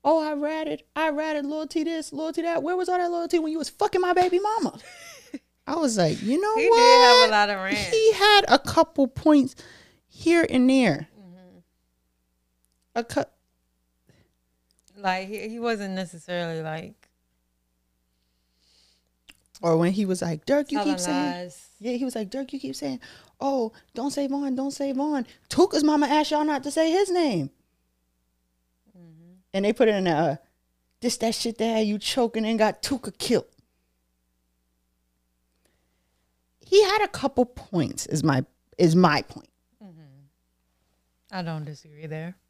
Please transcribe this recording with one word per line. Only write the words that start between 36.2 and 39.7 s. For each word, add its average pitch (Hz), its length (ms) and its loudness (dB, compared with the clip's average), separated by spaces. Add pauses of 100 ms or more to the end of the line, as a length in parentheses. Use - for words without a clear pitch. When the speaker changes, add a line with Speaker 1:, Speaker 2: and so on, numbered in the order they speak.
Speaker 1:
He 392 160 6
had 415 220 2
a 381 40 -4
couple 269 360 -2
points - 640 -4
is 151 180 -4
my, 135 200 2 (340)
is 165 180 4
my 156 260 4
point. - 280 -20 (320)